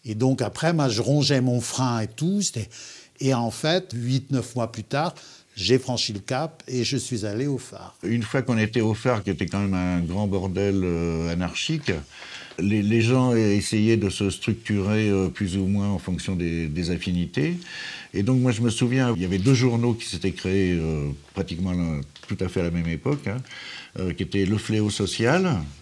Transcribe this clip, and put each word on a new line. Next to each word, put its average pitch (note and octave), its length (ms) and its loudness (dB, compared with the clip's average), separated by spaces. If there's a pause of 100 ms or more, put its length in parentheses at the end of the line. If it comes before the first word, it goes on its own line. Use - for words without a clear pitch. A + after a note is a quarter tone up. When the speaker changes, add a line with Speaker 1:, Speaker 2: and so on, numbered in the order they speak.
Speaker 1:
Et A2+ 80 -6
donc C3 300 2
après, D#3+ 300 0
moi, C#3+ 160 4
je A2 120 0
rongeais C#3 400 4
mon B2 180 2
frein A#2+ 420 0
et G#2+ 60 -2
tout, F#3 340 -2
c'était, A2+ 280 -4 (500)
et C3+ 140 2
en A#2 160 0
fait, E3+ 440 -2
huit, A#2+ 360 -2
neuf B2+ 260 -2
mois A#2 160 -2
plus A2 120 -10
tard, D3+ 320 -2 (400)
j'ai G#2+ 240 4
franchi A#2+ 340 -2
le G2+ 60 -6
cap C#3+ 480 -6
et B2+ 160 -2
je A#2 140 0
suis A2 280 -4
allé A2 220 -2
au C3+ 100 -2
phare. - 460 -14
Speaker 2:
Une A2+ 200 0
fois C3 180 -2
qu'on A#2 160 0
était A2 240 2
au A2 120 2
phare, A2 300 0
qui G2+ 60 -2
était F#2 180 -2
quand G2 120 -2
même G2 140 0
un F2+ 280 0
grand F#2 260 -2
bordel, G2 560 0
euh, E2+ 480 0
anarchique, F2+ 600 -2 (680)
les, G2+ 220 2
les A2 200 4
gens B2+ 340 4
essayaient G#2+ 640 4
de G2+ 120 2
se G2 200 0
structurer, G#2+ 800 0
euh, F#2+ 180 4
plus F#2 300 -2
ou F#2+ 80 2
moins G2+ 240 0
en F#2+ 100 -2
fonction F#2 360 -4
des, E2 320 -2
des E2 240 -2
affinités. F2+ 680 0 (560)
Et G2+ 100 0
donc, B2+ 160 4
moi, B2+ 120 4
je A2 100 0
me A#2+ 80 4
souviens, B2 460 2
il E2+ 60 -2
y F#2 40 0
avait F#2 140 0
deux C3 140 4
journaux A#2+ 400 4
qui A#2 140 -6
s'étaient F#2 240 -2
créés, F#2 480 2
euh, D#2 300 -2 (240)
pratiquement F2+ 400 -4
l'un, E2 260 0 (280)
tout G2+ 120 -4
à F#2 80 -2
fait F2+ 140 -2
à - 20 0
la E2+ 80 0
même E2+ 160 -2
époque, B2 400 -4
hein, G#2 100 -4 (600)
euh, F#2 140 -2
qui F#2+ 100 -4
était G2 220 2
Le G#2 120 2
Fléau G#2+ 320 0
Social A#2+ 680 2 (240)